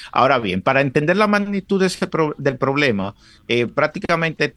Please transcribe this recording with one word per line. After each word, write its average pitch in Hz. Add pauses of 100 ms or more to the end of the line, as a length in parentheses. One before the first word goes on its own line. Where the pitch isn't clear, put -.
(120)
Ahora 131
bien, 95
para 135
entender 151
la 214
magnitud 202
de 190
ese 185
pro-, 160
del 135
problema, 131 (320)
eh, 120
prácticamente 156